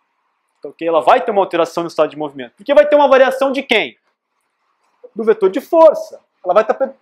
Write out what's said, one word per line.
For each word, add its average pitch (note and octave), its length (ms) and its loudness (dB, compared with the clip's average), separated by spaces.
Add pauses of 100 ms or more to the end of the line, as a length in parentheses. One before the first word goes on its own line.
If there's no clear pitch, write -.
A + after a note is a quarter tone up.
(580)
Então, D3 120 -16
ok? E3 180 -8
Ela D#3+ 140 0
vai A3+ 180 4
ter B3 100 -8
uma G3 120 0
alteração E3+ 400 -4
no E3+ 60 -8
estado D#3 200 -2
de C#3+ 80 -16
movimento. C#3+ 400 -14
Porque - 160 -6
vai D4 140 4
ter D4 100 0
uma D4 100 2
variação C4 460 0
de C4+ 100 -6
quem? F#3 360 -4 (1160)
Do A3 80 -10
vetor G#3 280 2
de C#4+ 100 -6
força. - 640 0 (180)
Ela F3+ 120 -4
vai G#3+ 100 2
tá - 80 -4
per-, C4+ 300 -6